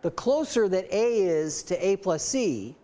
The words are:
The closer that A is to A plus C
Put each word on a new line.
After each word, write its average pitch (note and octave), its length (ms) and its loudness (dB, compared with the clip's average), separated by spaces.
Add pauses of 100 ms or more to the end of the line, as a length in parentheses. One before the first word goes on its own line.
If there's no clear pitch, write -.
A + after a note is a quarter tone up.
The E3+ 80 -2
closer B3 580 0
that F#3 260 0
A A3+ 280 2
is D#3 420 0
to F3+ 220 -2
A G3 100 2
plus E3+ 260 -2
C C#3 600 -2